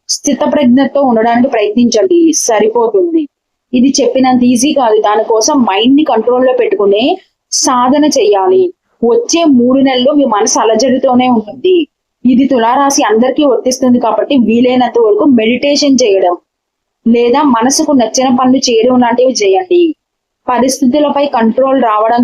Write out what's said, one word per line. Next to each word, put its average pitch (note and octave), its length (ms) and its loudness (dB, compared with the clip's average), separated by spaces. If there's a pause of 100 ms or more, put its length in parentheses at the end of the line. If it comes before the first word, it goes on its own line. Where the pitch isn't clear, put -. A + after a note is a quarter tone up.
(160)
స్థితప్రజ్ఞతో C#4 920 0
ఉండడానికి A#3+ 460 0
ప్రయత్నించండి, A#3 640 0 (280)
సరిపోతుంది. A3+ 760 0 (540)
ఇది B3+ 120 2 (100)
చెప్పినంత B3+ 420 0 (120)
ఈజీ B3+ 260 0
కాదు. A3 260 2
దానికోసం A3+ 500 0 (120)
మైండ్ A3+ 320 0
ని D#4 100 2
కంట్రోల్లో B3 520 0
పెట్టుకునే G3+ 420 0 (480)
సాధన C4 540 0 (120)
చేయాలి. F#4 460 0 (480)
వచ్చే D#4 320 -2 (160)
మూడు B3+ 280 2
నెలలు C4 320 0
మీ C4+ 140 2
మనసు G#3 300 -2
అలజడితోనే B3+ 720 0
ఉంటుంది. C4 400 -2 (560)
ఇది C4 180 2
తులారాశి C#4 500 0 (100)
అందరికీ C4 420 0
వర్తిస్తుంది B3+ 540 0
కాబట్టి A3 280 -2 (140)
వీలైనంత A#3+ 480 0 (100)
వరకు G#3 180 0 (140)
మెడిటేషన్ C4+ 640 0
చేయడం G3 320 0 (800)
లేదా A#3+ 240 0 (160)
మనసుకు C#4 360 -2 (100)
నచ్చిన B3 260 -2 (120)
పనులు B3+ 200 0 (100)
చేయడం B3 340 2
లాంటివి B3 400 0
చేయండి. F#4 400 0 (640)
పరిస్థితులపై C#4 760 -2 (100)
కంట్రోల్ B3+ 540 0
రావడం A3 360 0